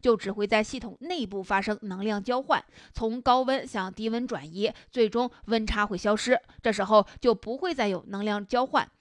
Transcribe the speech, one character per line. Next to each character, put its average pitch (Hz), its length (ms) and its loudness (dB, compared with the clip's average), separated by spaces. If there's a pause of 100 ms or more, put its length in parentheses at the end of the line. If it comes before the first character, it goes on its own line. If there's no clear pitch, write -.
就 233 160 4
只 196 140 -6
会 208 160 -4
在 214 160 2
系 247 160 -8
统 226 220 -14
内 302 260 -6
部 190 160 -8
发 196 180 0
生 214 220 -4
能 190 200 -8
量 208 200 -2
交 247 180 -2
换， 285 220 0 (280)
从 233 300 -4
高 254 200 4
温 262 260 -2
向 190 260 -6
低 220 160 -4
温 240 160 -2
转 170 180 -8
移， 175 280 -2 (180)
最 233 180 2
终 240 220 0 (160)
温 220 220 0
差 208 180 0
会 208 100 -4
消 208 200 2
失， 247 240 2 (240)
这 226 80 2
时 202 140 -2
候 208 200 6 (160)
就 233 140 6
不 233 220 -8
会 359 140 -2
再 247 160 0
有 185 200 -2
能 202 180 -6
量 208 180 -2
交 247 220 0
换。 262 240 0 (120)